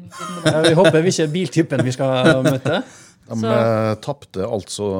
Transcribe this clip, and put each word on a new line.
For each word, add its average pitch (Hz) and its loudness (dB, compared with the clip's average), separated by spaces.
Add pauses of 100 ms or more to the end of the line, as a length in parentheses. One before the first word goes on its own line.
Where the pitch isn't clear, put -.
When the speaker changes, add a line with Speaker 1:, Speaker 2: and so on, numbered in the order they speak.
Speaker 1:
den 170 -6
Speaker 2:
Ja, 156 0
vi 165 4
håper 160 6
vi 185 2
ikke 160 0
er 151 -4
biltypen 160 0
vi 127 -2
skal 131 2
møte. 139 -2 (460)
Speaker 3:
De, 117 -10
Speaker 1:
Så 113 -2
Speaker 3:
eh, 113 0 (100)
tapte - -10
altså, 104 -6 (140)